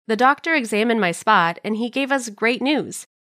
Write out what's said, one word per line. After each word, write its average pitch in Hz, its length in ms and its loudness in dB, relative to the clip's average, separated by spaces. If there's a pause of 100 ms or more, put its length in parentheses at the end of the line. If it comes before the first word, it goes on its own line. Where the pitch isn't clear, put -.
The 220 80 0
doctor 285 380 2
examined 226 460 0
my 175 120 0
spot, 170 520 2
and 208 120 -4
he 226 140 -4
gave 262 200 -2
us 262 180 -2
great 220 320 -2
news. 262 460 -2 (220)